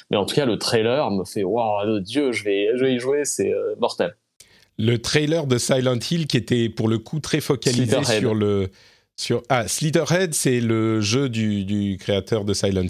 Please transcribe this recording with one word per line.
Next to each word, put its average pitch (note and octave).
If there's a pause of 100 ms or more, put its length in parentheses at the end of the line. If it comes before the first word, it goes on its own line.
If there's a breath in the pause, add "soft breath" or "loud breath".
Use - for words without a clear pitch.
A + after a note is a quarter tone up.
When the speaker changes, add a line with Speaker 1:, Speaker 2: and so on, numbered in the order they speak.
(100)
Speaker 1:
mais G#2+
en G2+
tout F#2
cas D3
le G#2+
trailer A#2
me G2
fait « G#2
Waouh, G#2
Dieu, B2
je G#2
vais, G2+
je B2+
vais C3
y B2
jouer, C#3
c'est, G2
euh, G2+
mortel ». A2 (640 soft breath)
Speaker 2:
Le A2+
trailer D3
de B2+
Silent B2+ (120)
Hill E3
qui C#3
était A#2
pour A2
le A2
coup D3+
très D3+
focalisé C3
Speaker 1:
Slitherhead. A2
Speaker 2:
sur G#2+
le, G2+ (460 soft breath)
sur, -
ah, A#2+
Slitherhead, D#3+
c'est B2+
le A2+
jeu A#2+
du, G#2+
du G2+
créateur G2+
de G2+
Silent F#2+